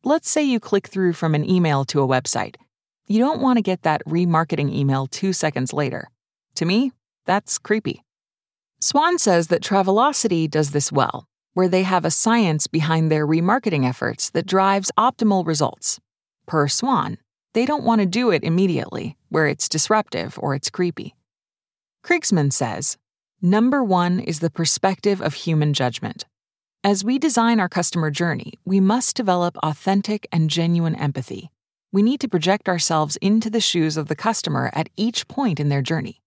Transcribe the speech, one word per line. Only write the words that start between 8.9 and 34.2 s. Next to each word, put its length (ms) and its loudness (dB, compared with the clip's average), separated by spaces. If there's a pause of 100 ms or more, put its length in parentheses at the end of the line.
says 300 2
that 140 0
Travelocity 840 2
does 220 0
this 220 -2
well, 340 -2 (260)
where 160 2
they 140 2
have 220 0
a 60 0
science 560 2
behind 440 0
their 160 2
remarketing 600 2
efforts 440 -4
that 160 -4
drives 500 2
optimal 500 2
results. 540 -2 (460)
Per 220 2
Swan, 500 -2 (360)
they 120 2
don't 160 -2
want 180 2
to 60 2
do 240 0
it 140 0
immediately, 720 -2 (140)
where 160 2
it's 220 -2
disruptive 720 -2
or 160 -2
it's 160 -6
creepy. 440 -4 (920)
Krigsman 480 0
says, 440 -4 (460)
"Number 400 2
one 380 2
is 180 -6
the 120 -2
perspective 680 0
of 140 -4
human 400 0
judgment. 520 -4 (580)
As 180 2
we 160 0
design 400 2
our 100 2
customer 420 -2
journey, 440 -4 (100)
we 160 2
must 360 2
develop 420 0
authentic 720 -2
and 180 2
genuine 460 0
empathy. 560 -6 (400)
We 120 2
need 180 2
to 80 -4
project 400 0
ourselves 480 0
into 340 0
the 100 0
shoes 360 0
of 100 -4
the 80 -4
customer 600 -2